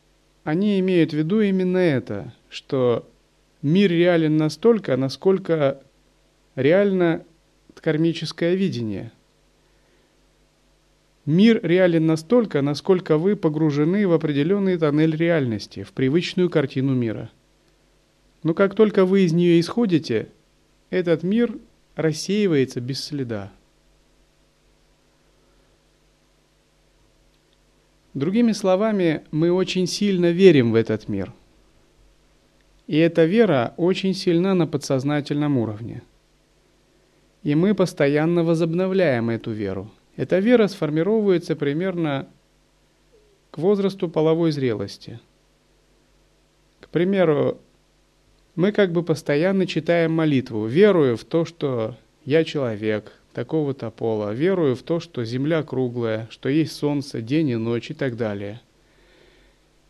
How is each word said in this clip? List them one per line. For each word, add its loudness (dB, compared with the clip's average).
они 0
имеют 2
в -2
виду 0
именно 0
это, -2
что -2
мир 2
реален 2
настолько, 0
насколько 0
реально 2
кармическое -2
видение. -4
Мир 4
реален 2
настолько, 0
насколько 0
вы 0
погружены 0
в 2
определенный 0
тоннель 2
реальности, -2
в -16
привычную 0
картину -2
мира. -4
Но 0
как 0
только 4
вы 4
из 4
нее 4
исходите, -2
этот -2
мир 0
рассеивается 0
без -8
следа. -8
Другими 0
словами, 0
мы 2
очень -2
сильно 0
верим 6
в 0
этот 0
мир. -6
И -2
эта 4
вера 2
очень 0
сильна 0
на 2
подсознательном -2
уровне. -6
И -2
мы 2
постоянно 0
возобновляем 0
эту -6
веру. -6
Эта -2
вера 4
сформировывается -2
примерно -4
к -16
возрасту 0
половой 0
зрелости. -6
К -20
примеру, 0
мы 2
как 2
бы 0
постоянно 0
читаем 0
молитву: 0
«Верую 4
в -14
то, -2
что -6
я 2
человек -4
такого-то -4
пола, -4
верую 0
в -16
то, -4
что -8
земля -4
круглая, -4
что -10
есть 0
солнце -4
день -2
и -2
ночь» -4
и -12
так -6
далее. -8